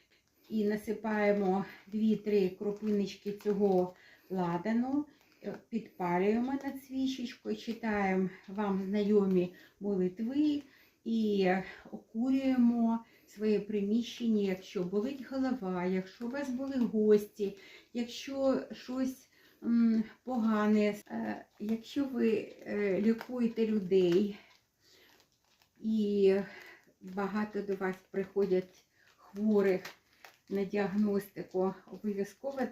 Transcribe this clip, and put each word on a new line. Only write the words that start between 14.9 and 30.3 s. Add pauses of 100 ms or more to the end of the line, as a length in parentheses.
голова,
якщо
у
вас
були
гості, (360)
якщо (120)
щось, (340)
м, (200)
погане, (120)
е, (160)
якщо
ви, (100)
е,
лікуєте
людей (1400)
і (680)
багато
до
вас (140)
приходять (320)
хворих (680)